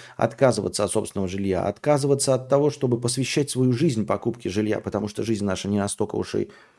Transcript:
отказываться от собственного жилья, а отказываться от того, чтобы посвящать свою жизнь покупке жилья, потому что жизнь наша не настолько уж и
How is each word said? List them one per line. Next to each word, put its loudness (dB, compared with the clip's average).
отказываться 2
от -2
собственного -2
жилья, -2
а 0
отказываться 2
от -6
того, 4
чтобы 0
посвящать 0
свою 2
жизнь 2
покупке -2
жилья, 0
потому -2
что -6
жизнь 0
наша -2
не 2
настолько -2
уж -4
и -2